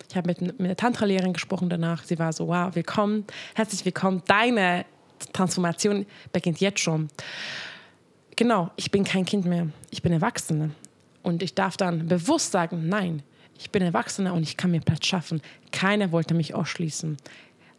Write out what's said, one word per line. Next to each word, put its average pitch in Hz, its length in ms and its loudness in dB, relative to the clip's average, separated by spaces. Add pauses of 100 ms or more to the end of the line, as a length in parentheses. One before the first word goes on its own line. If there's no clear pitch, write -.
(100)
Ich - 60 -4
habe 175 100 0
mit, 180 160 -2
mit 180 260 -2
der 196 80 -2
Tantra-Lehrerin 196 560 2
gesprochen 175 380 -2
danach. 165 340 -2
Sie 170 140 -2
war 165 160 0
so, 165 140 -4
"Wow, 175 260 0
willkommen, 208 500 0 (300)
herzlich 214 320 -2
willkommen. 185 400 0
Deine 202 580 2 (480)
Transformation 185 720 0 (260)
beginnt 170 300 -2
jetzt 196 200 0
schon." 156 280 0 (1300)
Genau, 214 400 4
ich - 140 -6
bin 196 140 4
kein 185 200 2
Kind 196 200 2
mehr. 170 240 2 (220)
Ich - 120 -10
bin 175 100 2
Erwachsene. 156 580 0 (520)
Und 175 200 0
ich 185 120 -4
darf 190 220 0
dann 170 320 0
bewusst 180 440 2
sagen, 165 360 0
"Nein, 180 340 0 (360)
ich - 120 -14
bin 196 120 2
Erwachsene 185 500 0
und 170 100 2
ich - 140 -4
kann 180 140 2
mir 165 100 4
Platz - 260 0
schaffen." 165 340 -2 (300)
Keiner 196 420 2
wollte 165 220 2
mich 165 200 0
ausschließen. 160 600 -4 (640)